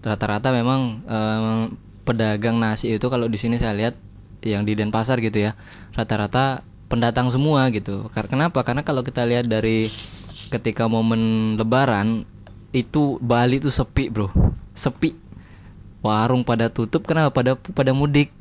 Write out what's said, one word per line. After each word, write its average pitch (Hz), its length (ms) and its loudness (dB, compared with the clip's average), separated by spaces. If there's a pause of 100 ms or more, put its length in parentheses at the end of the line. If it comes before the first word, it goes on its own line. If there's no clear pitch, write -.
Rata-rata 107 500 -2
memang, 123 520 0
eh, 110 680 -2 (300)
pedagang 113 540 0
nasi 113 360 0
itu 110 140 -2
kalau 123 180 0
di 113 120 -2
sini 117 200 -2
saya 120 160 0
lihat 110 240 -2 (440)
yang 104 220 -2
di 104 120 0
Denpasar 110 440 0
gitu 107 220 0
ya, 107 160 0 (360)
rata-rata 113 680 -2 (260)
pendatang 120 420 0
semua 135 400 2
gitu. 101 420 -4
Kar-, 110 180 -6
kenapa? 143 340 0
Karena 123 180 -2
kalau 147 200 -2
kita 123 240 -2
lihat 120 200 2
dari 113 440 2 (580)
ketika 113 400 -2
momen 113 680 2
Lebaran 113 720 2 (420)
itu 135 480 0
Bali 123 400 2
tuh 151 100 0
sepi, 135 400 0
Bro. 101 220 -2 (400)
Sepi. - 400 -2 (880)
Warung 113 420 2
pada 117 260 2
tutup, 117 340 0
kenapa? 156 320 2
Pada, 127 220 4
pada 131 340 0
mudik 143 400 2 (100)